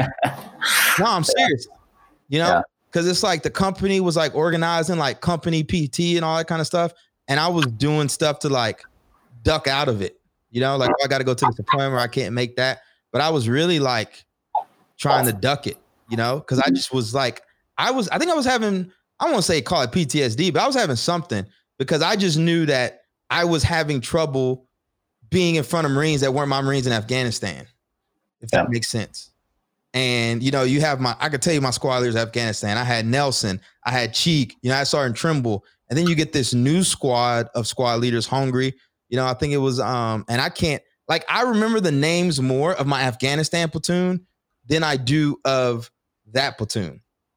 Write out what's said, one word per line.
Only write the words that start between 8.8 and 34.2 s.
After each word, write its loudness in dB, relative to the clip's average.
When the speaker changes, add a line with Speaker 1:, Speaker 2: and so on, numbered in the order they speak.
Speaker 2:
duck 0
out 0
of -2
it. -8
You -4
know, 0
like, 2
"Oh, 0
I -4
gotta 0
go 0
to 0
this 0
appointment, 0
I 0
can't -4
make -2
that." -2
But 0
I 2
was 0
really, 2
like, -2
trying 2
to 0
duck -2
it, -8
you -2
know, 0
'cause -2
I 4
Speaker 1:
Mm-hmm. 4
Speaker 2:
just -4
was, -2
like, -2
I 0
was, -2
I -2
think 0
I 2
was 0
having, 0
I 0
won't 2
say 2
call 0
it -2
P 0
T 0
S 0
D, 2
but 0
I 2
was 0
having 0
something -2
because 0
I 2
just 2
knew 2
that 0
I 0
was 2
having 0
trouble -2
being 2
in 2
front 0
of 0
Marines 2
that 2
weren't 0
my 0
Marines 0
in 2
Afghanistan, -4
if -14
that 2
Speaker 1:
Yeah. -4
Speaker 2:
makes -2
sense. -8
And, 0
you 2
know, 2
you 2
have 0
my, 0
I -2
could -4
tell 2
you 2
my 0
squad 0
leaders 0
in 2
Afghanistan. -2
I -2
had 0
Nelson, 0
I -4
had -2
Cheek, 0